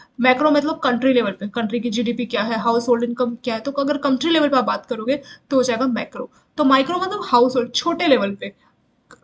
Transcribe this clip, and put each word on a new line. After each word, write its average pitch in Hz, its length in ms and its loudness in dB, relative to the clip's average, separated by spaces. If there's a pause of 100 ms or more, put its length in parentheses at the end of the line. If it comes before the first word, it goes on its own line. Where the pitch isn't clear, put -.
(200)
Macro 254 320 4
मतलब 294 280 0
country 254 340 2
level 220 180 2
पे, 196 160 -8
country 220 320 -4
की 233 100 -4
जीडीपी 233 360 -2
क्या 214 160 -4
है, 226 180 -2
हाउस 240 300 0
होल्ड 233 140 2
income 240 400 -2
क्या 226 120 -2
है। 220 60 -6
तो 277 100 -6
अगर 285 260 -2
country 285 340 0
level 311 160 4
पे 277 100 2
आप 226 80 2
बात 208 200 -4
करोगे 240 360 -4 (280)
तो 277 80 0
हो 247 60 4
जाएगा 247 240 0
macro। - 420 -6 (280)
तो 302 60 2
micro 269 340 2
मतलब 381 260 -4
हाउस 247 320 4
होल्ड, 240 180 -2
छोटे 339 340 -2
level 208 240 2
पे। 196 220 -12 (720)